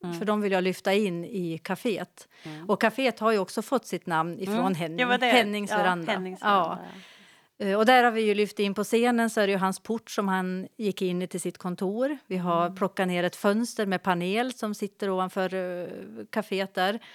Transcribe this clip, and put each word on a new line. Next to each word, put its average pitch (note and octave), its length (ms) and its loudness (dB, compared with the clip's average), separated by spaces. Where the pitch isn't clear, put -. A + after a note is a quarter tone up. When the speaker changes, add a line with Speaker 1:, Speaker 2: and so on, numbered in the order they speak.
Speaker 1:
Mm. E3+ 160 -8
Speaker 2:
För G3+ 60 -6
de G#3+ 160 0
vill G3+ 100 0
jag F#3 120 4
lyfta F#3 300 0
in F3+ 320 0
i E3+ 380 -4
kaféet. - 640 -6
Speaker 1:
Mm. D#3 260 -8
Speaker 2:
Och G#3 120 2
kaféet A3+ 380 2
har A3 120 2
ju G#3+ 80 4
också F#3+ 220 -4
fått A#3+ 240 -2
sitt - 200 -8
namn E3 340 -2
ifrån G3 200 -4
Speaker 1:
Mm. F#3+ 160 2
Speaker 2:
Henning. D#3+ 220 -4
Speaker 1:
Det B3 80 2
var B3 120 4
det. B3 80 0
Speaker 2:
Hennings G#3 460 2
Speaker 1:
Ja, G#3+ 60 2
Speaker 2:
veranda. F3+ 340 0
Speaker 1:
Hennings F#3+ 320 -4
Speaker 2:
Ja. G#3+ 40 -2
Speaker 1:
veranda, F3+ 380 2
ja. G#3 60 -4
Speaker 2:
Eh, G3 120 2
och A3 80 4
där B3 180 8
har A#3+ 80 4
vi A3+ 100 0
ju G#3 120 4
lyft G#3 260 0
in G3+ 140 0
på G#3 100 -2
scenen, A#3 460 2
så A3 120 0
är G3+ 60 4
det G3 60 4
ju F#3+ 60 2
hans F#3+ 200 0
port - 320 -6
som G3+ 160 -2
han F#3 400 -2
gick G3+ 240 -4
in F3+ 200 0
i F3+ 60 -4
till F3+ 140 -8
sitt F3 160 -6
kontor. G#3 600 -2
Vi F#3+ 100 -4
har F3 280 2
Speaker 1:
Mm. F#3+ 100 -4
Speaker 2:
plockat F#3+ 320 0
ner F3 160 0
ett F3+ 120 -2
fönster G#3+ 500 0
med F#3 180 -2
panel G3 500 0
som G#3 220 -6
sitter G3+ 340 -6
ovanför, F#3 440 -2
eh, F3+ 340 -6
kaféet G3 440 -4
där. G3+ 260 0